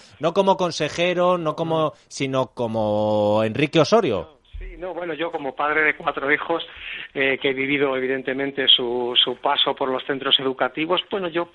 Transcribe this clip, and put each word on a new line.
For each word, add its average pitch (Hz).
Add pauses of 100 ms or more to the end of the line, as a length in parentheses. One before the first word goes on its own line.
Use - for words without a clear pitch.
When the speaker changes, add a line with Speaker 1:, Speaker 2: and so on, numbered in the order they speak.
(180)
Speaker 1:
no 165
como 196
consejero, 175
no 156
como, 160
Speaker 2:
Mm. - (160)
Speaker 1:
sino 135
como 107
Enrique 139
Osorio. 143 (160)
Speaker 2:
Sí, 180
no, 175
bueno, 170
yo 165
como 143
padre 151
de 147
cuatro 143
hijos, 165 (520)
eh, 135
que 139
he -
vivido 135
evidentemente 131
su, 123 (100)
su 123
paso 139
por 131
los 131
centros 135
educativos, 135 (100)
bueno, 190
yo 170